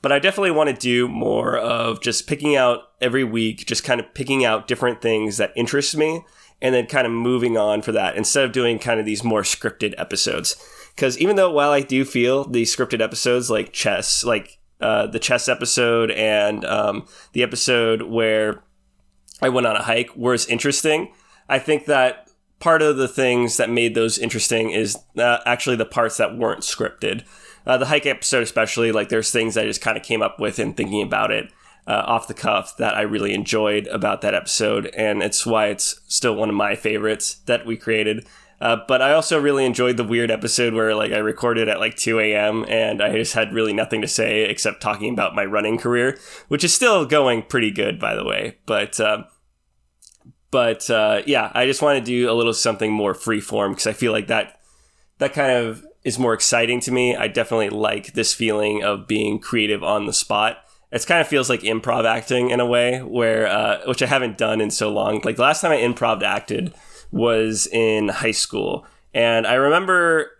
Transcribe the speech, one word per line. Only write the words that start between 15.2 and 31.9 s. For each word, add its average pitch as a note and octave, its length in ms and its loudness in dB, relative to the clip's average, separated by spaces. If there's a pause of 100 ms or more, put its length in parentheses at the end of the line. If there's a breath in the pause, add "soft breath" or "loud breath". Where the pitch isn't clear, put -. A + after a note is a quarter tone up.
episode A#2 640 2
and, G#2+ 540 2
um, G#2 420 -2 (260 loud breath)
the B2 100 2
episode A2+ 600 2
where A2 600 0 (760)
I C3 80 2
went B2 180 2
on G#2+ 80 0
a G#2 80 -2
hike A#2 320 -2
was A#2+ 300 0
interesting, D3+ 680 0 (380 soft breath)
I C3+ 100 2
think D3 260 0
that C3 440 0 (300)
part D#3+ 220 4
of D3 160 2
the C3 100 0
things B2 500 0
that A2+ 120 0
made A#2 260 0
those A2+ 220 0
interesting A2+ 540 -2
is, G#2 260 -2 (200)
uh, A#2+ 280 2
actually B2 300 0
the A2 100 -2
parts A2+ 320 -2
that A2 200 0
weren't A2+ 240 -2
scripted. - 640 -6 (440 loud breath)
Uh, B2+ 100 4
the B2+ 100 0
hike D3+ 180 0
episode B2+ 380 0
especially, A2+ 480 0
like, G#2+ 180 0
there's A2 220 0
things A2+ 260 0
I A2 80 0
just G#2+ 160 -4
kinda A2 180 -2
came A2 220 -2
up - 180 -2
with G#2 200 -2
in - 140 -2
thinking G#2 280 -2
about G#2+ 300 0
it, - 180 -4 (380 soft breath)
uh, G#2 180 0